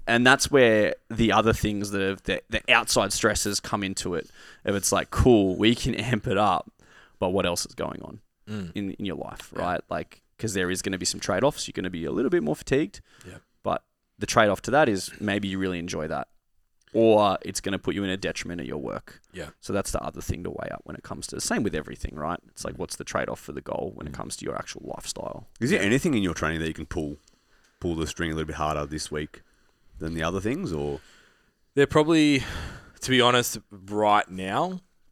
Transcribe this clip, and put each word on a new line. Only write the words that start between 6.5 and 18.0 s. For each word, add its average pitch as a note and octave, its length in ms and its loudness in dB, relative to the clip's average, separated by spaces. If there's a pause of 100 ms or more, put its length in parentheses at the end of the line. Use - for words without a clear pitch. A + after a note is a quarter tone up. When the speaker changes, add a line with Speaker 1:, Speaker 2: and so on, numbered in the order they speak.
Speaker 1:
but F2+ 100 0
what F#2 160 2
else F2 200 -2
is - 100 -20
going - 280 -8
on - 160 -16 (300)
Speaker 2:
Mm. G2+ 260 -8
Speaker 1:
in, G2 160 -6
in - 140 -8
your F2+ 120 -6
life, - 380 -12
Speaker 2:
Yeah. - 80 -4
Speaker 1:
right?" F2 260 -2
Like, - 320 -8 (160)
'cause G#2 160 -4
there F#2 180 2
is F#2 100 -2
gonna F#2+ 160 -2
be F2+ 80 -6
some - 140 -4
trade-offs. G#2 480 0
You're - 60 -12
gonna F#2 160 -4
be E2+ 160 -6
a C#2+ 60 -2
little G2 200 0
bit E3+ 120 2
more D3+ 120 -2
fatigued. - 460 -2 (260)
Speaker 2:
Yeah. - 100 -18 (260)
Speaker 1:
But - 200 -2 (360)
the G2+ 60 -2
trade-off G#2 380 4
to - 80 -4
that D3 180 6
is F#2+ 300 -2
maybe G#2 280 0
you F#2+ 100 -2
really F#2 220 -2
enjoy E2+ 280 -6
that, D2 200 -6 (680)
or G#2 480 6
it's - 200 -8
gonna F#2+ 180 -2
put E2 160 -2
you G2+ 80 -2